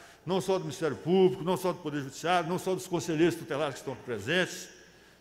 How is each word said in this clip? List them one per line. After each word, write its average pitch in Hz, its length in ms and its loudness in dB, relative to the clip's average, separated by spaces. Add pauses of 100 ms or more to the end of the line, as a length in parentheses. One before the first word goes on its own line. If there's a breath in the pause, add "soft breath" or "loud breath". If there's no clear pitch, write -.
(260 loud breath)
não 175 160 0
só 190 160 2
do 170 40 -2
Ministério 151 360 -4
Público, 185 460 4
não 180 120 0
só 180 160 0
do 170 80 -6
Poder 147 220 -4
Judiciário, 160 480 0
não 180 80 0
só 185 160 -2
dos 180 140 -4
conselheiros 165 480 2
tutelares 143 400 -4
que - 60 -14
estão 135 160 -8
presentes, 127 720 -4 (520 loud breath)